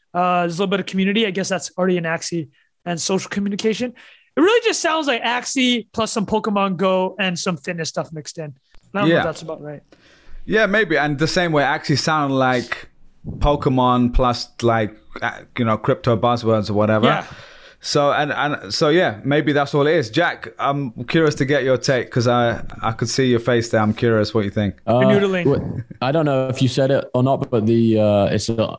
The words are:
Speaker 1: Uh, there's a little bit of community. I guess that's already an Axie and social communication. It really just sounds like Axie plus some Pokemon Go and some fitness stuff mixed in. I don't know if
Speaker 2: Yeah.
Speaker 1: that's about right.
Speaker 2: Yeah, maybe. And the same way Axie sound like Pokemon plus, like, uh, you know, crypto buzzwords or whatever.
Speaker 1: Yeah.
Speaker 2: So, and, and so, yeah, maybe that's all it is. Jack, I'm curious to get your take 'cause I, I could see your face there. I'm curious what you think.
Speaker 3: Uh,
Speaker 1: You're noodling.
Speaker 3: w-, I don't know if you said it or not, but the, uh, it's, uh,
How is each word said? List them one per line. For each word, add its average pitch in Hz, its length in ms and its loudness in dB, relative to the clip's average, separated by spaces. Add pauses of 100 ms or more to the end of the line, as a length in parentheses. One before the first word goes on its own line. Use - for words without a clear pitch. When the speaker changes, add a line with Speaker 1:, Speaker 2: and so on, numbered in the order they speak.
(140)
Speaker 1:
Uh, 180 260 2
there's 170 180 -2
a 196 40 0
little 190 80 -2
bit 196 100 0
of 185 60 -6
community. 202 400 0
I 196 40 -2
guess 185 200 -4
that's 180 260 -4
already 185 220 2
an 170 60 -4
Axie 165 440 -6 (380)
and 175 120 -4
social 190 300 -2
communication. 202 640 -4 (440)
It 254 40 2
really 453 240 4
just 427 160 0
sounds 320 260 0
like 247 160 -2
Axie 247 680 -2
plus 220 200 -4
some 214 120 -2
Pokemon 202 540 -2
Go 185 420 0
and 185 180 -2
some 175 200 -4
fitness 170 320 -8
stuff 165 200 -6
mixed 156 280 -14
in. 147 160 -12 (400)
I 196 60 -2
don't 156 80 2
know 165 60 4
if 156 40 4
Speaker 2:
Yeah. 113 60 0
Speaker 1:
that's 160 180 -6
about 160 200 -12
right. 147 200 -14 (640)
Speaker 2:
Yeah, 208 200 2
maybe. 196 320 2
And 147 200 0
the 151 100 0
same 175 240 0
way 147 100 2
Axie 143 360 0
sound 147 380 0
like 127 520 0 (500)
Pokemon 127 760 2
plus, 123 340 2 (140)
like, 113 340 2 (260)
uh, 110 200 -6 (160)
you 123 60 0
know, 110 120 2
crypto - 400 0
buzzwords 113 540 0
or - 20 -2
whatever. 107 340 2
Speaker 1:
Yeah. 151 180 0 (580)
Speaker 2:
So, 143 300 2
and, 139 200 0
and 123 420 -4
so, 151 160 2
yeah, 143 340 2
maybe 147 280 2
that's 135 220 0
all 143 120 4
it 156 80 4
is. 127 160 0
Jack, 151 380 -2 (100)
I'm 139 320 -2 (140)
curious 156 320 2
to 143 100 0
get 135 180 0
your 131 140 2
take 123 320 -2
'cause 120 180 0
I, 120 340 0 (200)
I 110 100 -2
could 113 160 -4
see 131 220 0
your 117 100 4
face 117 300 0
there. 110 100 2
I'm 107 140 2
curious 113 400 2
what 110 100 0
you 98 60 -4
think. 104 240 -2 (120)
Speaker 3:
Uh, 110 120 2 (100)
Speaker 1:
You're 202 120 6
noodling. 190 240 0
Speaker 3:
w-, - 380 -2 (200)
I 131 100 0
don't 156 140 2
know 131 220 0
if 127 120 -4
you 135 80 4
said 135 220 2
it 135 240 2
or 123 80 2
not, 131 280 0
but 110 140 0
the, 113 340 4
uh, 104 280 4
it's, - 240 0
uh, 113 280 -2